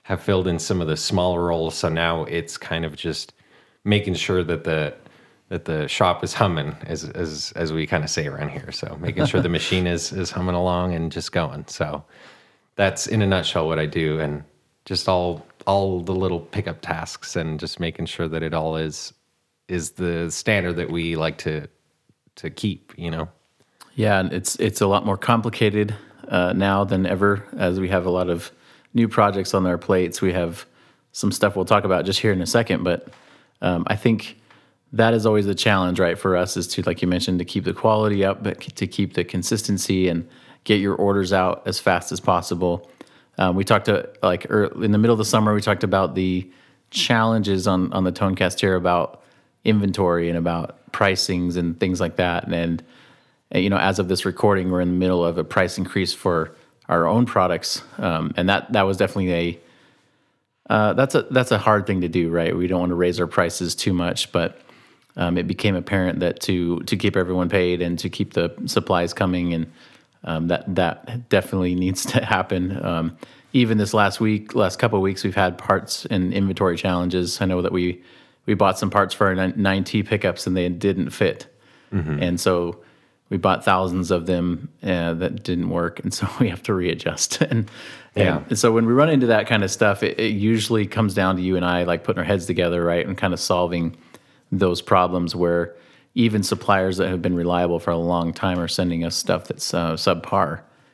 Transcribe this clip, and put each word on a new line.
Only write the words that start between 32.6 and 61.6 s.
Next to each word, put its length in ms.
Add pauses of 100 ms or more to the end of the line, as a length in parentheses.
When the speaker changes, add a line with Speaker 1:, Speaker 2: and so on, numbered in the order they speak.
Speaker 2:
but, 260 (520)
um, 240
I 100
think 440 (540)
that 200
is 140
always 180
the 80
challenge, 460
right, 180
for 180
us 220
is 120
to, 120
like 220
you 40
mentioned, 300
to 80
keep 200
the 80
quality 520
up, 160
but 180
k-, 180
to 100
keep 260
the 100
consistency 840
and 200 (360)
get 160
your 160
orders 360
out 360
as 120
fast 320
as 80
possible. 680 (480)
Um, 180
we 80
talked 220
to, 240 (140)
like, 260
ear-, 220 (100)
in 100
the 60
middle 160
of 60
the 60
summer, 280
we 80
talked 220
about 320
the 340 (400)
challenges 800
on, 260
on 120
the 60
Tonecast 480
here 140
about 480 (440)
inventory 640
and 80
about 540
pricings 640
and 220
things 200
like 160
that. 320
And, 360 (640)
and, 140
you 60
know, 80
as 220
of 80
this 180
recording, 460
we're 100
in 80
the 80
middle 260
of 140
a 60
price 340
increase 360
for 420 (340)
our 180
own 180
products. 560 (160)
Um, 380
and 140
that, 240
that 100
was 140
definitely 360
a, 260 (1120)
uh, 240
that's 220
a, 80
that's 280
a 60
hard 280